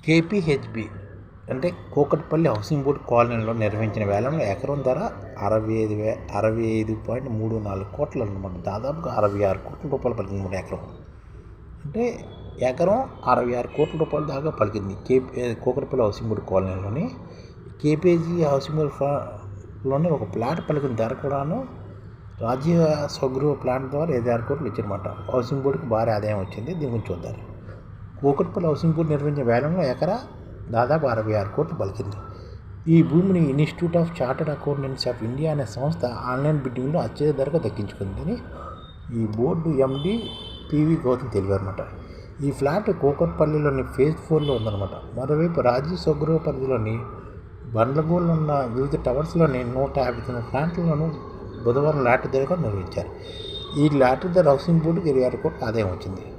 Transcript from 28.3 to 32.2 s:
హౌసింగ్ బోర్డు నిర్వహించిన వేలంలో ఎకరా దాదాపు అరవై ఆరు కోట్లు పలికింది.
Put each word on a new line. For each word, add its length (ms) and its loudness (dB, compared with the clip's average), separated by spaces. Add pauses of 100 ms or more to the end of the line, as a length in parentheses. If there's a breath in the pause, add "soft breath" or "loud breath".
హౌసింగ్ 260 2
బోర్డు 160 0
నిర్వహించిన 340 0
వేలంలో 380 2
ఎకరా 360 0 (520)
దాదాపు 360 8
అరవై 260 4
ఆరు 240 4
కోట్లు 220 2
పలికింది. 380 -2 (720 loud breath)